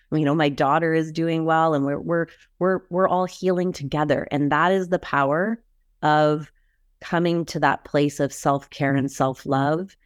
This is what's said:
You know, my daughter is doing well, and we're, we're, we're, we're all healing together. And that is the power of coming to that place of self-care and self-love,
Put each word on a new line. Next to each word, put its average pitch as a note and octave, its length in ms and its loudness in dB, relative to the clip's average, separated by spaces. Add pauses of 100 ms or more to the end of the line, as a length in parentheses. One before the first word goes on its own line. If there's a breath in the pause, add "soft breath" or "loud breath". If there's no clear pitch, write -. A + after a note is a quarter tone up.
(100 soft breath)
You D3+ 140 0
know, C#3+ 100 2
my D#3 140 2
daughter D3 440 2
is D#3+ 200 0
doing E3 320 -2
well, D#3+ 300 2
and C#3 100 0
we're, C#3+ 160 -4
we're, E3 260 -2 (320 soft breath)
we're, F#3 220 0 (100)
we're F#3 180 2
all F#3 160 0
healing F3+ 480 -2
together. D3 580 -2
And C#3+ 220 0
that E3 200 4
is F#3+ 160 0
the F3 100 0
power D#3 640 -2 (400)
of D3+ 480 2 (500)
coming E3+ 460 0
to - 140 -8
that C#3+ 240 0
place D3 360 0
of C#3 120 -2
self-care C#3 640 -2
and C3+ 160 0
self-love, C#3 960 -2